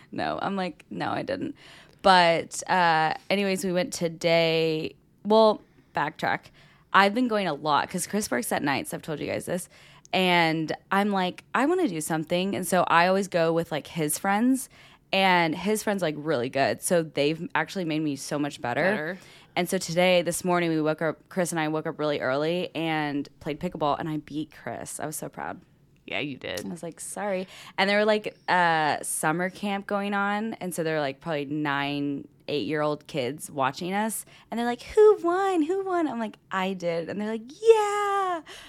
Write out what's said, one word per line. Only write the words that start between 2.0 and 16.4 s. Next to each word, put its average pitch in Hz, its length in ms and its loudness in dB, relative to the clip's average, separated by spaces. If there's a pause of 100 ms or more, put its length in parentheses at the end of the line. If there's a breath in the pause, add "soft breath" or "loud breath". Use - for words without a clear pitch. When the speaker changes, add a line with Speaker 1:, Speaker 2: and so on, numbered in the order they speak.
Speaker 1:
But, 175 680 4
uh, 165 440 4 (160)
anyways, 196 340 0
we 190 80 -2
went 180 220 -2
today. 165 1040 2 (280)
Well, 214 380 6 (340)
backtrack. 147 500 -2 (480 soft breath)
I've 196 200 6
been 247 140 0
going 208 200 0
a 156 60 0
lot 143 360 0
'cause 175 180 -6
Chris 208 240 -4
works 247 200 -2
at 196 120 0
nights. 131 300 -2
I've 160 80 -8
told 147 180 -8
you 151 80 -6
guys - 180 -4
this. 175 240 -6 (440 loud breath)
And 165 580 2 (200)
I'm 202 200 2
like, 185 320 -2 (100)
"I 233 120 0
wanna 349 220 2
do 165 140 -4
something." 175 540 -2
And 185 120 -6
so 180 200 4
I 170 200 6
always 190 200 2
go 165 260 2
with, 165 180 -2
like, 147 160 -4
his 151 300 -2
friends. 233 520 0 (440 loud breath)
And 180 420 4
his 208 280 -2
friends, 202 180 -2
like, 156 160 0
really 143 320 -2